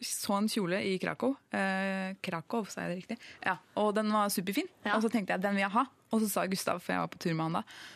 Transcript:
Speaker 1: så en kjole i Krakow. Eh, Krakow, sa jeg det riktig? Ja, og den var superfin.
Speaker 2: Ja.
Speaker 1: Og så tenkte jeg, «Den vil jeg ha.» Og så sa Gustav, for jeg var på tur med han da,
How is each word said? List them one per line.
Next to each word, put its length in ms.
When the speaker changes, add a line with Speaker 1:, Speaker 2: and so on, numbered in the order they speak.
Speaker 1:
så 380
en 100
kjole 340
i 160
Krakow. 380
Eh, 680
Krakow, 460
sa 140
jeg 80
det 120
riktig? 160
Ja, 140
og 180
den 160
var 180
superfin. 400
Speaker 2:
Ja. 120
Speaker 1:
Og 60
så 100
tenkte 240
jeg, 60
«Den 120
vil 140
jeg 80
ha.» 100
Og 80
så 80
sa 160
Gustav, 380
for 100
jeg 80
var 80
på 100
tur 140
med 140
han 80
da, 80